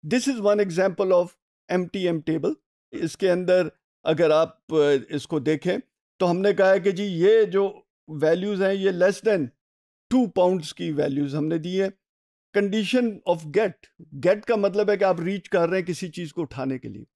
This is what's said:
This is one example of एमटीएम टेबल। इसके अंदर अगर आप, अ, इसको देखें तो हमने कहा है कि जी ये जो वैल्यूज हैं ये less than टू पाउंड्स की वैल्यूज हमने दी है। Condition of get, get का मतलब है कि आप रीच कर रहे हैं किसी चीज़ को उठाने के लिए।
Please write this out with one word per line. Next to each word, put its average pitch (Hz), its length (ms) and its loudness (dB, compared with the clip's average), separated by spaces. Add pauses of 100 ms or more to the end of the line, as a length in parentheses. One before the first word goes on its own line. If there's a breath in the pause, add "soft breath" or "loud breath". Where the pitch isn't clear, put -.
This 254 240 0
is 226 80 -6
one 208 240 2
example 185 460 -2
of 180 160 4 (440)
एमटीएम 180 500 -2
टेबल। 165 340 -2 (380)
इसके 175 340 -4
अंदर 180 440 2 (340)
अगर 160 260 2
आप, 160 320 0 (100)
अ, 147 420 2
इसको 147 240 -4
देखें 156 400 -2 (400)
तो 185 60 2
हमने 190 280 2
कहा 190 180 4
है 196 80 4
कि 190 120 0
जी 185 120 -6
ये 202 420 4
जो 196 420 -2 (220)
वैल्यूज 175 520 0
हैं 196 120 2
ये 196 180 0
less 185 320 0
than 190 240 0 (600)
टू 247 180 2
पाउंड्स 180 440 0
की 170 200 -6
वैल्यूज 143 440 -2
हमने 156 240 -2
दी 180 160 -8
है। 190 180 -2 (640)
Condition 214 540 0 (180)
of 165 140 0
get, 170 300 0 (520)
get 208 200 2
का 233 100 0
मतलब 202 340 0
है 202 80 2
कि 196 80 2
आप 180 140 2
रीच 180 280 -6
कर 170 220 0
रहे 190 100 -2
हैं 170 60 -6
किसी 175 240 -8
चीज़ 170 240 -10
को 170 80 -8
उठाने 135 360 -6
के 120 120 -14
लिए। 107 160 -18 (100)